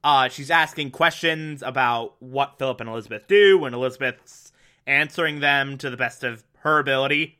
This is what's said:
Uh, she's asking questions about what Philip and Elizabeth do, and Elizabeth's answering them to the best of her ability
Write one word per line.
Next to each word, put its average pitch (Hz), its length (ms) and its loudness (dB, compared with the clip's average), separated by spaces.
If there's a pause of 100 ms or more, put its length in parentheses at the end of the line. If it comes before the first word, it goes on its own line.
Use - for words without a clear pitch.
Uh, 135 240 4
she's 139 220 -10
asking 156 400 0
questions 156 720 -2
about 120 600 -4
what 131 360 -6
Philip 131 220 -6
and 113 100 -10
Elizabeth 110 380 -12
do, 196 360 6
and 120 100 -8
Elizabeth's 127 760 -6 (340)
answering 147 540 0
them 139 380 0
to 143 120 -8
the 120 60 -12
best 123 260 -6
of 117 220 -8 (140)
her 151 200 2
ability 139 600 0